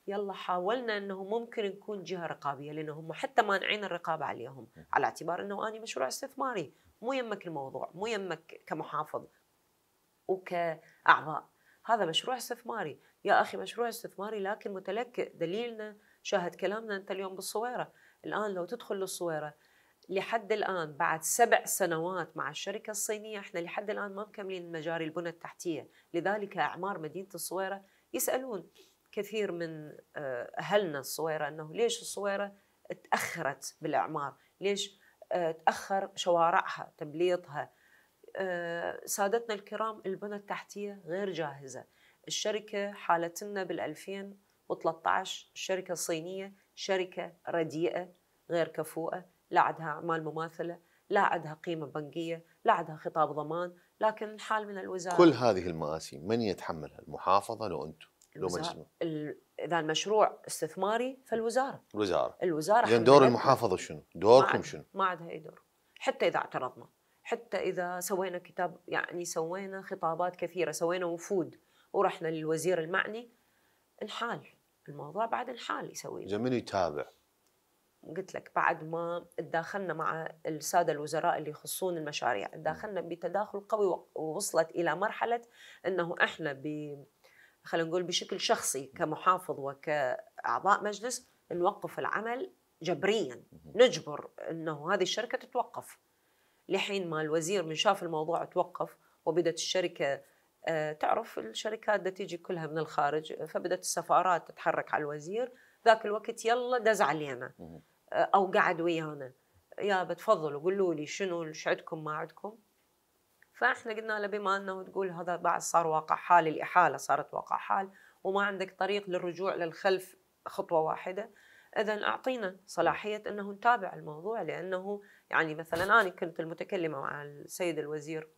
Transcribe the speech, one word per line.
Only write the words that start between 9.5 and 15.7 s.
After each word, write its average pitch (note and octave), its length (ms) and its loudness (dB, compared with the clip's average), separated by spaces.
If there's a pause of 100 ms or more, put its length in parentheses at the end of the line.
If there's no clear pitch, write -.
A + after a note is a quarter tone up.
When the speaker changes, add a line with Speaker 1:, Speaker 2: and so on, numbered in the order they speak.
Speaker 1:
وكأعضاء. E3 1200 2 (360)
هذا G#3+ 200 2
مشروع G3 320 -2
استثماري، A3+ 640 -8 (240)
يا G3 180 6
أخي G3+ 160 0
مشروع A3 320 -4
استثماري G#3 500 -8
لكن G3+ 340 -4
متلكئ، G3 640 -6
دليلنا، G#3+ 600 -6 (260)